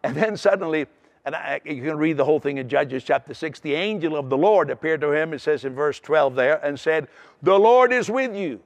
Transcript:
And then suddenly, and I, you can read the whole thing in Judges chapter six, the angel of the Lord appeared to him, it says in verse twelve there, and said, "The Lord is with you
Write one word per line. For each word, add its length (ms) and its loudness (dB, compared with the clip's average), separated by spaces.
And 100 -4
then 220 -2
suddenly, 520 0
and 120 -6
I, 280 -6
you 200 -10
can 140 -4
read 200 0
the 80 2
whole 140 2
thing 180 -4
in 100 -6
Judges 380 -2
chapter 280 -2
six, 280 -10
the 140 -2
angel 420 -2
of 120 -6
the 60 0
Lord 360 4
appeared 300 -2
to 100 0
him, 200 0
it 80 -8
says 240 -2
in 100 -6
verse 280 -2
twelve 340 2
there, 300 2
and 120 -4
said, 300 -2
"The 140 4
Lord 360 6
is 160 -2
with 260 -2
you 300 -6